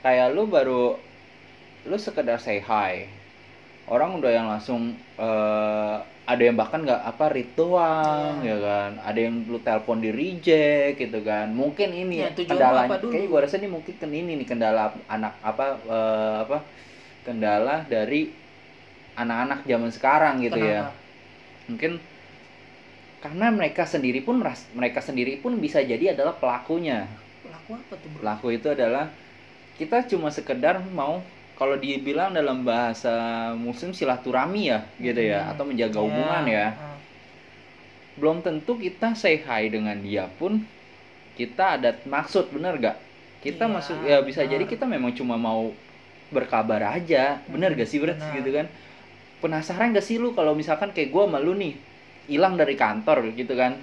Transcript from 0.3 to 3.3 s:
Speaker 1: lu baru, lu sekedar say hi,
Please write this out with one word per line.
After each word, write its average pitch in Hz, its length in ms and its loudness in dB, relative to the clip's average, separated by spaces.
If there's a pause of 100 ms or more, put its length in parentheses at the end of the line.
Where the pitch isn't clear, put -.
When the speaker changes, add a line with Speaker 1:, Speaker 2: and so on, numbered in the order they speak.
Speaker 1:
lu 208 100 2
baru, 131 540 2 (840)
lu 185 120 -4
sekedar 139 400 -2
say 107 240 -2
hi, 98 480 -2 (760)